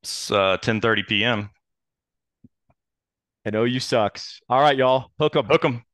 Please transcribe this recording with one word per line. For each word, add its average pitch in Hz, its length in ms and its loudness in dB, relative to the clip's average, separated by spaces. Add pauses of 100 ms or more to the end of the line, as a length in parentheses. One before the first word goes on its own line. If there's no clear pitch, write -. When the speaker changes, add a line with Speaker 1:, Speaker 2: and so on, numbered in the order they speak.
Speaker 1:
It's, - 280 -10
uh, 95 300 2
ten 110 220 -2
thirty 110 200 0
P 104 220 -2
M. 107 240 -2 (2000)
Speaker 2:
And 107 100 -4
O 113 80 0
U 123 160 -2
sucks. - 580 -2 (120)
All 127 100 2
right, 143 160 4
y'all. 131 420 2
Hook 156 160 0
'em. 139 120 0
Speaker 1:
Hook 160 180 2
'em. 123 180 -2 (120)